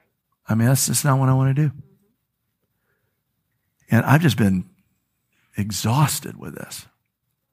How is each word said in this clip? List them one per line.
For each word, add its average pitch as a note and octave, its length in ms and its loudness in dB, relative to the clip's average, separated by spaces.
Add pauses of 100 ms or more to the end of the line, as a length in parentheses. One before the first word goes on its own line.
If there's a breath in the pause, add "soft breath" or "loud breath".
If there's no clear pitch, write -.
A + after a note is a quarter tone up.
(500)
I A2 60 -2
mean, A2+ 120 2
that's C3+ 200 2
just C3+ 180 -2
not C3+ 120 2
what C3 120 2
I C3 40 4
want C3 220 2
to D3+ 140 0
do. - 20 -2 (2250)
And A2+ 140 2
I've D3 160 4
just D#3 160 2
been F#2+ 320 0 (880)
exhausted A2 800 -2
with - 180 -16
this. - 300 -16 (680)